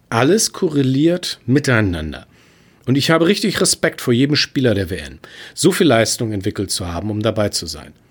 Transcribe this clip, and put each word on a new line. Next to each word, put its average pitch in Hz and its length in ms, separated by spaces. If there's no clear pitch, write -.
Alles 143 420
korreliert 151 920
miteinander. 107 800
Und 131 80
ich 139 140
habe 165 160
richtig 202 340
Respekt - 400
vor 123 140
jedem 139 220
Spieler 123 360
der 95 180
W 92 60
M, 73 220
so 185 180
viel 180 160
Leistung 113 420
entwickelt 101 400
zu - 160
haben, 87 240
um 107 100
dabei 107 280
zu - 180
sein. 73 260